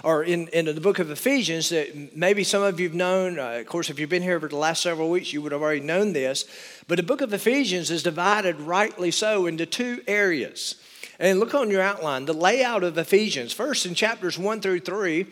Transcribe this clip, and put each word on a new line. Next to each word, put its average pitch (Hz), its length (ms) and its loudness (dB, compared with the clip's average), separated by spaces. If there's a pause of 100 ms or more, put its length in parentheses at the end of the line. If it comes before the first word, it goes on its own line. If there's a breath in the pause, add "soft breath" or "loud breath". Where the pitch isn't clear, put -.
or 156 180 4
in, 170 260 0
in 165 180 0
the 156 140 -2
book 190 180 2
of 160 120 -2
Ephesians, 165 600 0
that 151 180 0
m-, 147 260 -14
maybe 185 300 2
some 202 180 2
of 196 160 2
you've 170 160 -2
known. 180 440 0
Uh, 123 200 -4
of 113 80 -10
course, 170 220 -4
if 143 100 -10
you've 151 120 -4
been 180 120 0
here 180 160 0
for 151 100 -6
the 143 80 -6
last 156 260 0
several 160 260 0
weeks, 180 240 0
you 147 80 -4
would 147 100 -6
have 143 120 -4
already 151 180 0
known 180 320 0
this. 135 320 -2 (440 loud breath)
But 170 80 0
the 180 60 2
book 277 200 0
of 220 100 -2
Ephesians 196 580 0
is 165 120 -2
divided, 175 580 2
rightly 180 500 0
so, 208 360 2
into 165 180 -2
two 240 420 -4
areas. 185 680 0 (440 loud breath)
And 190 220 4
look 233 140 0
on 254 160 2
your 190 120 2
outline, 156 440 -2
the 165 80 0
layout 214 500 2
of 165 140 -2
Ephesians. 160 560 2
First, 240 320 -2
in 175 80 -6
chapters 196 440 -2
one 202 220 -2
through 180 200 0
three, 180 520 -2